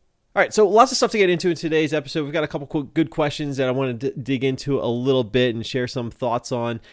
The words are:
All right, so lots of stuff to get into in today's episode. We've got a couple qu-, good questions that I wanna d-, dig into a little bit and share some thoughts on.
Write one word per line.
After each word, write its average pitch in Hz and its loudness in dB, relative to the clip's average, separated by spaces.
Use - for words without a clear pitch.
All 196 4
right, - 0
so 214 6
lots 233 6
of - -2
stuff 233 2
to 220 0
get 185 4
into 180 0
in 165 0
today's 160 0
episode. 151 -4
We've 143 -8
got 156 0
a - -4
couple 143 -6
qu-, 147 -4
good 160 0
questions 147 -2
that 131 0
I - 2
wanna 131 0
d-, 131 -4
dig 127 -2
into 135 0
a - -2
little 123 2
bit 123 2
and 113 -6
share 123 -4
some 117 -6
thoughts 120 -4
on. 117 -4